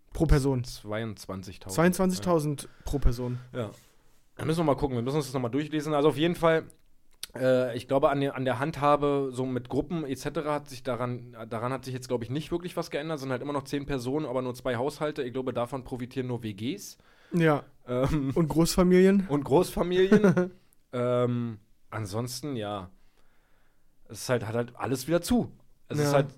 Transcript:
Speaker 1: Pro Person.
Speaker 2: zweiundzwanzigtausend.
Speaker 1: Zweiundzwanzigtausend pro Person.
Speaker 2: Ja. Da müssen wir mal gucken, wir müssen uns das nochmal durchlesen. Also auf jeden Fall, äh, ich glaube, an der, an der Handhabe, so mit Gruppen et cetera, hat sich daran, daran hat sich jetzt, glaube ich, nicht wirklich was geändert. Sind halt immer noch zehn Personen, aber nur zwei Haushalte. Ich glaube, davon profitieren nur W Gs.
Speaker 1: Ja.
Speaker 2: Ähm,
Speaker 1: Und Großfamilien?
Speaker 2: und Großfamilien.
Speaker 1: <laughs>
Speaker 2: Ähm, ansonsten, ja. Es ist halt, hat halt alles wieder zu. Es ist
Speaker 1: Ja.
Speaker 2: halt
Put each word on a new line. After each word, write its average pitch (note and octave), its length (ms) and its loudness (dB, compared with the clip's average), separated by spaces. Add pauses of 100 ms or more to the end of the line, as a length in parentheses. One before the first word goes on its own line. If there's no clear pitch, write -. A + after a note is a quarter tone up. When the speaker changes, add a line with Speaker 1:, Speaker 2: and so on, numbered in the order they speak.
(120)
Speaker 1:
Pro E3 140 -2
Person. C3+ 400 4
Speaker 2:
zweiundzwanzigtausend. G#2 1080 -10
Speaker 1:
Zweiundzwanzigtausend F3+ 920 2 (160)
pro D3 160 -2
Person. B2 400 2 (140)
Speaker 2:
Ja. A2+ 160 -6 (680)
Da A#2 100 -10
müssen D#3+ 140 0
wir F3 60 2
mal C#3 100 4
gucken, C3 220 -2
wir A2+ 40 -2
müssen C3 160 -2
uns D3 100 0
das B2+ 60 -10
nochmal B2+ 180 -2
durchlesen. D3+ 420 -2
Also D3 160 4
auf B2+ 80 2
jeden E3+ 180 2
Fall, D#3+ 280 4 (720)
äh, B2+ 400 2
ich - 100 -10
glaube, C#3 220 4
an C#3 100 0
der, C#3 160 -2
an C3 80 -4
der B2 160 0
Handhabe, C#3+ 720 2
so B2+ 140 -4
mit B2+ 240 -4
Gruppen D#3 360 -2
et C3+ 140 -4
cetera, D3 360 -4
hat C#3+ 140 -6
sich C3 140 -14
daran, A#2+ 540 -6 (120)
daran A#2+ 220 -4
hat C3 140 -6
sich C3 80 -8
jetzt, B2+ 160 -8
glaube A#2+ 160 -2
ich, A2+ 40 -8
nicht D3+ 220 -6
wirklich F3 240 -4
was E3 160 -6
geändert. D#3 280 -6
Sind C3+ 120 -6
halt B2 100 -4
immer C#3+ 120 -6
noch C3+ 100 -4
zehn C#3+ 220 -6
Personen, C#3 400 -2
aber B2+ 160 -2
nur B2+ 140 -4
zwei B2+ 200 -2
Haushalte. D3 480 -2
Ich B2+ 80 -6
glaube, B2+ 220 -4
davon A#2+ 320 -4
profitieren B2+ 420 -6
nur A#2+ 160 -6
W A2 100 -6
Gs. B2+ 440 -8 (360)
Speaker 1:
Ja. D#3+ 300 4 (260)
Speaker 2:
Ähm, C3+ 460 0
Speaker 1:
Und E3+ 120 2
Großfamilien? F3+ 800 6
Speaker 2:
und C#3+ 160 0
Großfamilien. F3+ 1080 4 (200)
Speaker 1:
<laughs> - 220 -18
Speaker 2:
Ähm, B2 640 0 (320)
ansonsten, A#2 680 -6
ja. G2+ 340 -6 (1160)
Es A2 140 -14
ist - 80 -6
halt, A2+ 180 0
hat A2 80 -4
halt A#2+ 220 -2
alles B2+ 300 -2
wieder E3+ 140 2
zu. A3+ 300 2 (380)
Es D3 100 -2
ist D3 60 4
Speaker 1:
Ja. C#3+ 80 4
Speaker 2:
halt C#3+ 140 4 (100)